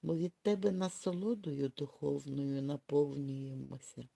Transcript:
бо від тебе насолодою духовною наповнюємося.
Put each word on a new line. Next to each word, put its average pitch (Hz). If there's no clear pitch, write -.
бо 165
від 170
тебе 202
насолодою 185
духовною 143
наповнюємося. 135